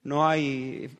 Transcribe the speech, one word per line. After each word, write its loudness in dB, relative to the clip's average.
No 2
hay -2